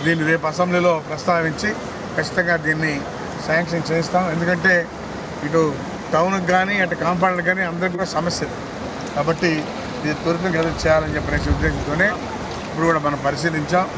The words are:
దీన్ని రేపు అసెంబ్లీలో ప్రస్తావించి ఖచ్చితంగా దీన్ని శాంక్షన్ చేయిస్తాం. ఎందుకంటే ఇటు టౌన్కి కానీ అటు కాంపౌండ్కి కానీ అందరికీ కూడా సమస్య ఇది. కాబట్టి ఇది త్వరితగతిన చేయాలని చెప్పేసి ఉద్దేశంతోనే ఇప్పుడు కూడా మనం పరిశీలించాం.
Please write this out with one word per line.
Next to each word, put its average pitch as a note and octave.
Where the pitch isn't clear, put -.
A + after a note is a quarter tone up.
దీన్ని D#3+
రేపు E3
అసెంబ్లీలో F3+
ప్రస్తావించి D#3+
ఖచ్చితంగా E3+
దీన్ని D#3
శాంక్షన్ E3
చేయిస్తాం. E3
ఎందుకంటే E3+
ఇటు D#3+
టౌన్కి F3+
కానీ F#3+
అటు E3+
కాంపౌండ్కి F3
కానీ F#3+
అందరికీ F3
కూడా F#3
సమస్య D#3
ఇది. -
కాబట్టి D#3+
ఇది D3+
త్వరితగతిన E3
చేయాలని D#3
చెప్పేసి D3
ఉద్దేశంతోనే D#3
ఇప్పుడు D#3+
కూడా D#3+
మనం D3
పరిశీలించాం. D#3